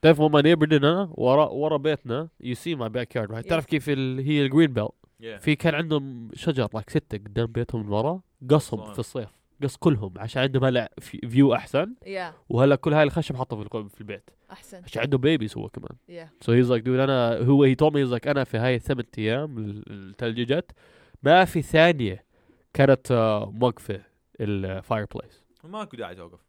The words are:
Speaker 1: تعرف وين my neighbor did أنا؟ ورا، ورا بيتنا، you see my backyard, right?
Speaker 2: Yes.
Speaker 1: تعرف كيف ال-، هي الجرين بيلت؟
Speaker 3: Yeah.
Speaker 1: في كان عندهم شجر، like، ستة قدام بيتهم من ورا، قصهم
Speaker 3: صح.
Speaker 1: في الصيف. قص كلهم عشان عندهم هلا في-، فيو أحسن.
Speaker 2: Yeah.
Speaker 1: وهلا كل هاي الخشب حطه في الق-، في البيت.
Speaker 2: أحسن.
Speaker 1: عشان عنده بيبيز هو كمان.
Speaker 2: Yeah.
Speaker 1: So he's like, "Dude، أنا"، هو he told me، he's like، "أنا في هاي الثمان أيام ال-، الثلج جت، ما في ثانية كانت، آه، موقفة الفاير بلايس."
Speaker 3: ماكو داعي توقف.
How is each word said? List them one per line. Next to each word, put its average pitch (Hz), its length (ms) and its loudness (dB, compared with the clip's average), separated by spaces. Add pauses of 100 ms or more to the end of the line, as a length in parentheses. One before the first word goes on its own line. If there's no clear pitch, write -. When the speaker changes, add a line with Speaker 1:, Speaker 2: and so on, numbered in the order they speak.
Speaker 1:
تعرف 156 180 6
وين 151 120 4
my 147 120 6
neighbor 156 220 6
did 151 60 2
أنا؟ 160 400 2
ورا، 135 360 2
ورا 151 280 -2
بيتنا، 143 520 -4 (160)
you 123 100 -6
see 165 240 -8
my 117 100 -4
backyard, 113 420 -6
right? 113 140 -10
Speaker 2:
Yes. - 40 -16
Speaker 1:
تعرف 160 180 0
كيف 147 220 -4
ال-، 131 320 -2
هي 143 220 0
الجرين 139 300 4
بيلت؟ 107 160 -2 (340)
Speaker 3:
Yeah. 113 180 -12
Speaker 1:
في 151 160 0
كان 160 180 0
عندهم 139 600 -4
شجر، 131 420 -2
like، 104 140 -10
ستة - 280 -4
قدام 104 280 -4
بيتهم 117 400 -6
من 101 60 -6
ورا، 143 280 -2 (300)
قصهم 139 360 2
Speaker 3:
صح. 104 60 -16
Speaker 1:
في 98 60 -12
الصيف. 117 300 -8 (340)
قص 139 140 -6
كلهم 107 400 0
عشان 113 260 -6
عندهم 131 220 0
هلا 123 360 0
في-، - 280 -14
فيو 123 260 6
أحسن. 185 400 -4 (100)
Speaker 2:
Yeah. 185 300 -10 (140)
Speaker 1:
وهلا 135 280 4
كل 147 160 -2
هاي 151 100 4
الخشب 147 340 -2
حطه 123 200 -6
في 107 60 -10
الق-، 107 320 -10
في - 60 -20
البيت. 101 300 -16 (220)
Speaker 2:
أحسن. 185 320 -20
Speaker 1:
عشان - 180 -8
عنده 139 160 -2
بيبيز 131 400 0
هو 98 100 -10
كمان. - 280 -16 (140)
Speaker 2:
Yeah. 165 340 -20
Speaker 1:
So - 40 -6
he's 120 220 6
like, 117 140 0
"Dude، 123 40 -2
أنا"، 127 500 0
هو 139 280 6
he 131 80 6
told 151 180 2
me، 147 40 -2
he's 127 220 0
like، 123 100 -6
"أنا 139 160 0
في 117 140 -6
هاي 127 160 0
الثمان 120 300 -4 (140)
أيام 120 400 -4
ال-، 104 320 -10
الثلج 104 500 -8 (120)
جت، 165 180 -4 (520)
ما 170 220 6
في 170 180 -2
ثانية 147 640 2 (500)
كانت، 135 380 4
آه، 107 380 0
موقفة 110 500 -2 (400)
الفاير 101 720 -4
بلايس." - 300 -16 (200)
Speaker 3:
ماكو 190 320 -14
داعي 92 180 -12
توقف. 87 240 -20 (100)